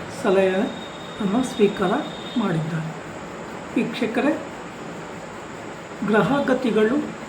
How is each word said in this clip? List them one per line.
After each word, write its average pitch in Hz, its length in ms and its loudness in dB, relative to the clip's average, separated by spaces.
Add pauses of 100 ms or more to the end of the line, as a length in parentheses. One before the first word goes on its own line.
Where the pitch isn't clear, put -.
(200)
ಸಲಹೆಯನ್ನು 196 1200 2 (120)
ಸ್ವೀಕಾರ 202 400 4 (480)
ಮಾಡಿದ್ದಾರೆ. 160 480 0 (880)
ವೀಕ್ಷಕರೇ, 233 580 0 (1800)
ಗ್ರಹಗತಿಗಳು 220 880 4 (320)